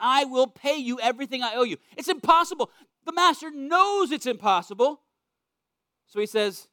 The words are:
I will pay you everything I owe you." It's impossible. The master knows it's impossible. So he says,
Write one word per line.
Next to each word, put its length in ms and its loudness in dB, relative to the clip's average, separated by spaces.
I 240 2
will 220 2
pay 280 -4
you 240 -6
everything 420 -2
I 140 -4
owe 80 2
you." 140 -4
It's 140 -10
impossible. 600 0
The 80 -10
master 360 2
knows 640 2
it's 140 -6
impossible. 800 0
So 120 -6
he 60 2
says, 480 -2